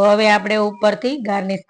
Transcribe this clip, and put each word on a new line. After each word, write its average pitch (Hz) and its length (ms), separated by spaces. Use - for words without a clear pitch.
હવે 214 220
આપણે 208 260
ઉપરથી 214 600
ગાર્નિશ 190 420